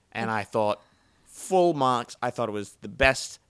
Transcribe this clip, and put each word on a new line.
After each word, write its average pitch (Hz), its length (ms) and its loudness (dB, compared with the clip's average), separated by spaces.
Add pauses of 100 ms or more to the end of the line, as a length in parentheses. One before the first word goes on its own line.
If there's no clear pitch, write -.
(120)
And 113 180 -6
I 110 140 -2
thought, 104 380 -2 (420)
full 180 500 2
marks, 127 480 0
I 123 80 -2
thought 117 180 -4
it 107 40 -6
was 104 280 -8
the - 80 -14
best 131 500 0 (120)